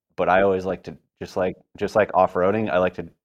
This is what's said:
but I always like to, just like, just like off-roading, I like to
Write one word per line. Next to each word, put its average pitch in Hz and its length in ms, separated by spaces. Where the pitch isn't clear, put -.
but 87 120
I 92 140
always 95 240
like 90 180
to, 78 120
just - 140
like, 92 200
just 101 200
like 101 180
off-roading, 92 560
I 90 80
like 90 160
to 85 140